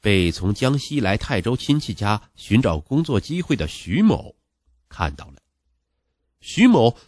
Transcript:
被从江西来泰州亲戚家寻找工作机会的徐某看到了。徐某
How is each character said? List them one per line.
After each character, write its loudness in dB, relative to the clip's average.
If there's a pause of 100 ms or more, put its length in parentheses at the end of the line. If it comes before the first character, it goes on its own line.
被 4
从 -2
江 0
西 -6
来 0
泰 -4
州 -2
亲 0
戚 -6
家 -4
寻 0
找 -2
工 -2
作 -2
机 -4
会 -2
的 -4
徐 -4
某 0 (520)
看 -4
到 -18
了。 -20 (1000)
徐 4
某 4 (120)